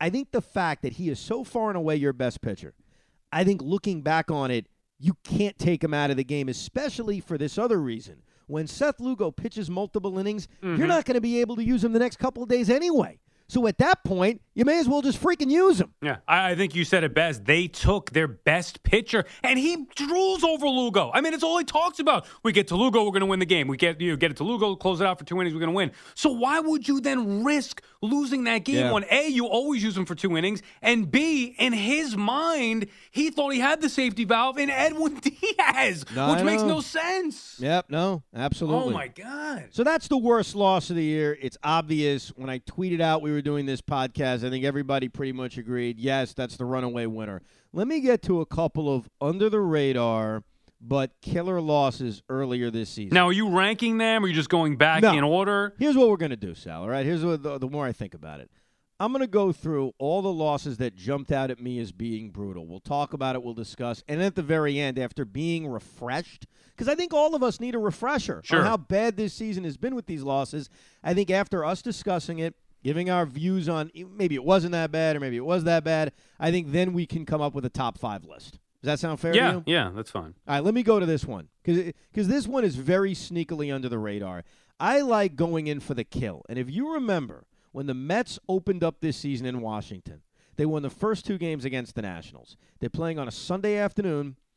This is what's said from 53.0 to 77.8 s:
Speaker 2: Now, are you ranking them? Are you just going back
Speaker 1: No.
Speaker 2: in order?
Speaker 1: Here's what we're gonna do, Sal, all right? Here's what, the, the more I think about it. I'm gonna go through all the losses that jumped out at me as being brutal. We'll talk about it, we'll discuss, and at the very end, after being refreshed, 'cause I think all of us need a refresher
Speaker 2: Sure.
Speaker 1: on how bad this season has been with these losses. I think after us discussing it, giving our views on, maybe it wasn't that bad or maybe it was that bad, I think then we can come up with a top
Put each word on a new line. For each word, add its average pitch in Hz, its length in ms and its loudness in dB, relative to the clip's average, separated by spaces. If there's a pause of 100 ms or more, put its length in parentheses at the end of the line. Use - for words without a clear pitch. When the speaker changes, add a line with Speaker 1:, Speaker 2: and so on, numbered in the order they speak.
Speaker 2:
Now, 180 120 8
are 180 60 2
you 208 160 0
ranking 214 480 2
them? 226 260 2
Are 190 40 2
you 175 80 0
just 151 140 0
going 160 280 2
back 160 240 6
Speaker 1:
No. 214 120 8
Speaker 2:
in 143 100 4
order? 202 560 2
Speaker 1:
Here's 285 160 2
what 254 140 8
we're 202 80 4
gonna 156 180 -2
do, 98 180 -8
Sal, 82 300 -12
all 104 60 -6
right? 131 160 -2
Here's 160 200 0
what, 165 160 0
the, 143 160 -6
the 131 100 -4
more 143 180 -4
I 123 60 -4
think 104 220 -10
about 76 260 -16
it. 62 120 -20 (480)
I'm 220 120 -2
gonna 269 140 -2
go 196 260 2
through 143 460 -4
all 160 240 -2
the 190 100 -2
losses 147 460 -2
that 117 180 -4
jumped 131 360 -6
out 135 180 0
at 120 100 -8
me 123 200 -8
as 107 120 -8
being 110 380 -8
brutal. 90 380 -10
We'll 90 140 -16
talk 143 320 -4
about 135 220 -4
it, 127 60 -4
we'll 120 140 -8
discuss, 117 520 -8
and 151 140 -2
at 190 140 0
the 180 80 -4
very 147 360 0
end, 135 200 -2
after 127 260 -6
being 156 420 -4
refreshed, 123 800 -8 (320)
'cause 233 100 -4
I 285 80 2
think 339 180 -2
all 311 220 4
of 269 60 0
us 247 180 0
need 240 140 -6
a 240 60 -2
refresher 208 640 -2
Speaker 2:
Sure. 160 160 2
Speaker 1:
on 151 60 6
how 220 120 2
bad 196 400 0
this 208 160 -2
season 202 300 -6
has 147 140 -6
been 247 180 -4
with 240 100 -8
these 151 180 -8
losses. 139 460 -2 (340)
I 180 120 0
think 190 160 2
after 190 340 0
us 180 160 -2
discussing 180 580 -4
it, 165 140 -4 (300)
giving 170 260 -2
our 180 160 2
views 156 420 -2
on, 160 220 -2 (260)
maybe 180 200 0
it 127 80 -4
wasn't 175 300 4
that 165 180 -2
bad 160 240 2
or 147 40 -4
maybe 127 180 -4
it 123 80 -6
was 170 180 0
that 165 200 2
bad, 156 280 0 (280)
I 165 120 2
think 170 200 -2
then 180 220 2
we 170 140 -2
can 160 180 -6
come 151 160 -2
up 147 140 -2
with 135 100 -4
a 120 40 -4
top 120 280 -4